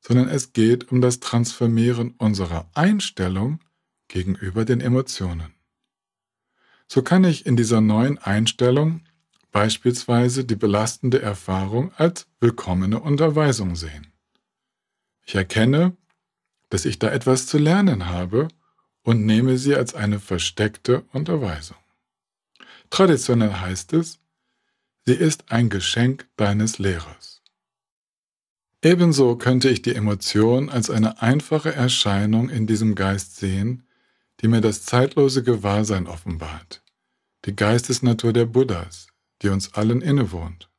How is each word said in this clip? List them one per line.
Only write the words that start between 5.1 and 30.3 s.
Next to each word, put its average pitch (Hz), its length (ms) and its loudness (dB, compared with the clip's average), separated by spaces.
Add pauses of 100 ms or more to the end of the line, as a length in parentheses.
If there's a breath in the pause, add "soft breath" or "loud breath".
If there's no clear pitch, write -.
So 131 140 0
kann 185 220 4
ich 170 200 0
in 127 120 2
dieser 113 260 2
neuen 113 340 2
Einstellung 127 880 0 (500)
beispielsweise 120 920 0
die 117 120 -2
belastende 110 640 0
Erfahrung 104 760 -4
als 175 300 -2 (140)
willkommene 101 580 -2
Unterweisung 143 800 0
sehen. 76 360 -14 (1120)
Ich - 100 -16
erkenne, 127 600 2 (720)
dass - 160 -4
ich 110 140 -4
da 110 120 0
etwas 127 360 0
zu 151 120 -2
lernen 151 500 2
habe 90 400 -4 (540)
und 113 240 2
nehme 123 320 2
sie 139 160 0
als 127 200 -4
eine 104 260 -2
versteckte 107 840 -2 (100)
Unterweisung. 139 640 -6 (1120 loud breath)
Traditionell 123 640 2
heißt 92 380 -8
es, 165 260 -2 (880)
sie 127 80 4
ist - 380 -2
ein 117 160 2
Geschenk 117 680 -2
deines 107 420 0
Lehrers. 85 640 -6 (1400)
Ebenso 156 540 4
könnte 127 320 2
ich 117 140 0
die 120 120 -2
Emotion 110 760 0